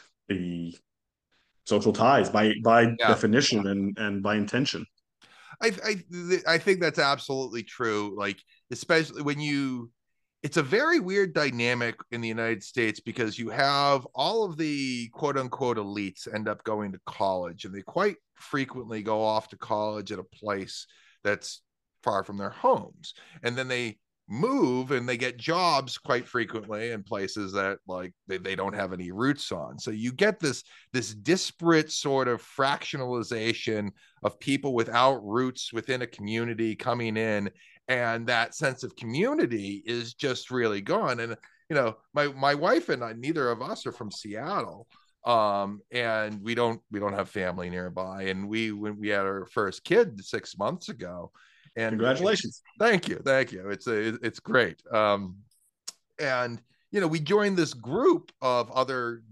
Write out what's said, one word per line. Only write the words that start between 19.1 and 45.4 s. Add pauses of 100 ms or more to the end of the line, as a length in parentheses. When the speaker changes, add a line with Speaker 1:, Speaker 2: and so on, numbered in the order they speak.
Speaker 2:
off
to
college
at
a
place (360)
that's (400)
far
from
their
homes. (280)
And
then
they (280)
move
and
they
get
jobs
quite
frequently
in
places
that,
like, (140)
they,
they
don't
have
any
roots
on.
So
you
get
this, (320)
this
disparate
sort
of
fractionalization (320)
of
people
without (100)
roots
within
a
community
coming
in, (360)
and
that
sense
of
community
is
just
really
gone.
And, (320)
you
know, (160)
my,
my
wife
and
I,
neither
of
us
are
from
Seattle. (400)
Um, (100)